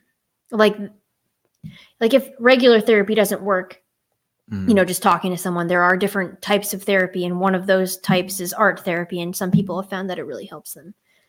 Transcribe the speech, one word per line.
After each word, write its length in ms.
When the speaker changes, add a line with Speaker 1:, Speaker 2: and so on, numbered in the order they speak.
Speaker 1:
like, 260
like, 140
if 160
regular 400
therapy 360
doesn't 260
work, 400
Speaker 2:
Mm. 160
Speaker 1:
you 80
know, 100
just 160
talking 300
to 80
someone, 260
there 160
are 160
different 460
types 320
of 80
therapy, 420
and 140
one 160
of 100
those 320
types 420
is 140
art 280
therapy, 380
and 160
some 140
people 320
have 80
found 220
that 80
it 80
really 180
helps 300
them. 180